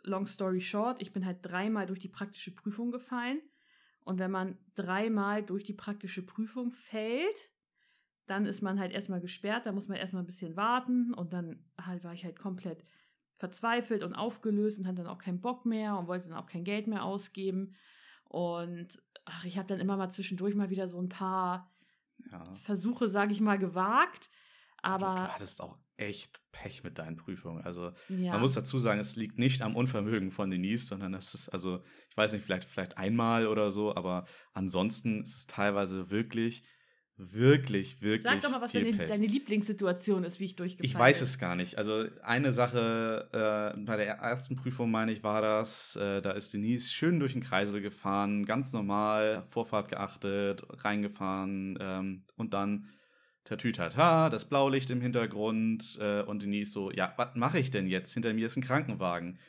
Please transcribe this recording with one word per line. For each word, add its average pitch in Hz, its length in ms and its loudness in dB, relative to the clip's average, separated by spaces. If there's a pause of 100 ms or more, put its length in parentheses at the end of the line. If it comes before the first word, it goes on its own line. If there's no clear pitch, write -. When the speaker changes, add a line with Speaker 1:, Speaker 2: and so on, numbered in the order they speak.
Speaker 1:
long 196 220 -2
story 185 360 -2
short, 226 400 -2
ich 190 120 -8
bin 185 120 -2
halt 180 160 -4
dreimal 190 460 -2
durch 185 120 -6
die 185 100 -10
praktische 202 440 -12
Prüfung 220 380 -4
gefallen. 247 500 -4 (640)
Und 185 140 -2
wenn 185 120 0
man 190 260 -2 (180)
dreimal 208 680 0
durch 196 200 -4
die 208 100 -8
praktische 202 520 -8
Prüfung 240 460 -6
fällt, 247 800 -4 (760)
dann 202 180 0
ist 202 160 -4
man 196 180 0
halt 185 120 -2
erstmal 190 300 -4
gesperrt, 202 440 -4
da 220 60 -4
muss 196 160 -4
man 196 100 -4
erstmal 185 260 -4
ein 175 40 -6
bisschen 170 280 -10
warten. 247 580 2
Und 175 200 -4
dann 170 320 -6 (140)
halt 180 240 -8
war 170 100 -12
ich 180 100 -12
halt 175 160 -10
komplett 180 460 -8 (520)
verzweifelt 233 640 -2
und 170 100 -6
aufgelöst 214 640 0
und 185 80 -4
hatte 185 100 -4
dann 175 100 -6
auch 180 100 -8
keinen 180 240 -4
Bock 247 240 -4
mehr 214 320 0
und 175 100 -4
wollte 180 220 -4
dann 165 80 -10
auch - 80 -10
kein 175 180 -8
Geld 208 240 -2
mehr 208 160 -2
ausgeben. 190 720 -4 (500)
Und, 175 760 -4 (240)
ach, 170 200 -12
ich 180 120 -6
hab 190 100 -4
dann 196 120 -2
immer 196 180 2
mal 185 140 -2
zwischendurch 190 440 -2
mal 202 140 2
wieder 185 180 -2
so 175 140 -6
ein 180 80 -2
paar 185 640 0 (580)
Speaker 2:
Ja. 87 220 -14
Speaker 1:
Versuche, 208 560 0
sag 202 220 4
ich 202 100 0
mal, 208 160 6
gewagt. 190 720 2 (520)
Speaker 2:
Aber 190 280 2
Speaker 1:
Aber 185 60 0
Speaker 2:
du 185 180 -2
hattest - 280 -10
auch - 160 -12 (200)
echt - 420 -8 (120)
Pech - 320 -12
mit 85 160 -10
deinen 80 180 -8
Prüfungen. 85 460 -10
Also 87 280 -6 (160)
Speaker 1:
Ja. 185 240 -2
Speaker 2:
man 107 100 2
muss 131 120 6
dazu - 260 -2
sagen, 107 200 4
es 104 160 -6
liegt 110 220 -4
nicht 131 240 4
am 110 140 0
Unvermögen 110 560 0
von 98 180 -2
Denise, 95 380 0
sondern 98 260 -6
es 92 200 -8
ist, - 160 -10
also 90 340 -4 (260)
ich - 80 -6
weiß 107 160 4
nicht, 104 120 -4
vielleicht, 92 240 -2
vielleicht - 280 -6
einmal 113 500 4
oder 107 240 4
so, 104 240 0
aber 90 300 -2 (280)
ansonsten 98 720 0
ist - 120 -12
es - 120 -14
teilweise 98 640 0
wirklich, 113 540 0 (540)
wirklich, 110 840 4
wirklich 107 220 2
Speaker 1:
Sag - 180 4
doch - 80 2
mal, 247 120 0
was 240 100 -4
Speaker 2:
viel - 140 2
Speaker 1:
deine, 233 60 2
Speaker 2:
Pech. 180 180 0
Speaker 1:
deine 214 180 2
Lieblingssituation 202 960 2
ist, 175 160 -6
wie 196 60 -4
ich 185 100 -8
durchgefallen 180 300 -4
Speaker 2:
Ich 131 120 -2
weiß 135 240 10
Speaker 1:
bin. 127 60 2
Speaker 2:
es - 120 -2
gar 87 160 0
nicht. 87 220 -2
Also 110 280 2 (180)
eine 127 300 4
Sache, 113 1200 2
äh, - 60 -8
bei 107 160 -2
der 104 200 0
ersten 127 380 -2
Prüfung, 131 360 0
meine 110 200 4
ich, 110 120 -4
war 107 180 4
das, 107 560 2
äh, 101 240 0
da 98 100 0
ist 101 220 -6
Denise 113 380 0
schön 165 280 4
durch 135 140 2
den 120 80 -2
Kreisel 101 400 2
gefahren, 101 640 0
ganz 131 260 0
normal, 107 800 2
Vorfahrt 107 400 -2
geachtet, 101 800 0
reingefahren, 95 1120 -2
ähm, 95 440 -4 (120)
und 113 160 -4
dann 101 340 0 (560)
Tatütata, 120 840 4
das 110 160 -2
Blaulicht 139 460 4
im 123 100 2
Hintergrund, 110 1000 0
äh, 104 200 2
und 101 220 -4
Denise 101 280 -2
so, 98 200 -4
„Ja, 92 260 -2
was 123 180 -2
mache 147 240 2
ich 131 120 2
denn 98 160 0
jetzt? 92 260 0
Hinter 113 200 0
mir 110 120 2
ist 113 120 -6
ein 131 60 0
Krankenwagen. 92 840 -2